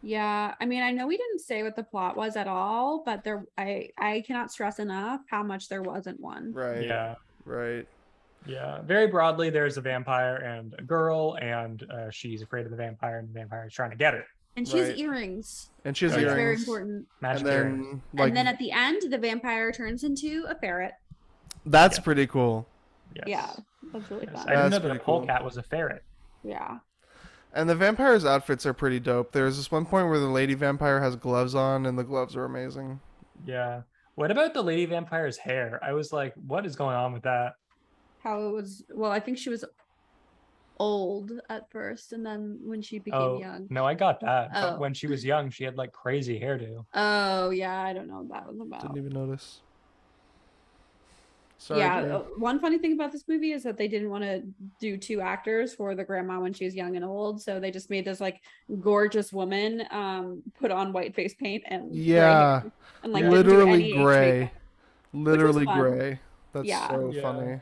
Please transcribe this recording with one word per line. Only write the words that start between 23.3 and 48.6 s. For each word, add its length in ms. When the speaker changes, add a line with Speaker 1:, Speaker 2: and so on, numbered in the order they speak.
Speaker 1:
that's 160
really 160
Speaker 3:
Yes. 80
Speaker 1:
fun. 80
Speaker 3:
I 80
didn't 60
Speaker 2:
That's 160
Speaker 3:
know 80
that 60
a 40
Speaker 2:
pretty 160
cool. 140
Speaker 3:
polecat 260
was 120
a 60
ferret. 400
Speaker 1:
Yeah. 360
Speaker 2:
And 160
the 60
vampires' 500
outfits 400
are 80
pretty 260
dope. 340
There's 240
this 140
one 140
point 220
where 120
the 80
lady 280
vampire 460
has 140
gloves 380
on, 320
and 140
the 40
gloves 320
are 100
amazing. 560
Speaker 3:
Yeah. 380
What 160
about 220
the 100
lady 220
vampire's 520
hair? 460
I 100
was 180
like, 240
"What 300
is 100
going 200
on 180
with 100
that?" 320
Speaker 1:
How 240
it 40
was, 320
well, 180
I 80
think 180
she 120
was 160
old 520
at 220
first, 420
and 120
then 380
when 180
she 180
became 200
Speaker 3:
Oh, 200
Speaker 1:
young. 300
Speaker 3:
no, 160
I 100
got 260
that. 320
But 220
Speaker 1:
Oh. 40
Speaker 3:
when 140
she 140
was 180
young, 240
she 140
had, 140
like, 140
crazy 480
hairdo. 540
Speaker 1:
Oh, 560
yeah, 320
I 120
don't 140
know 140
what 80
that 180
was 120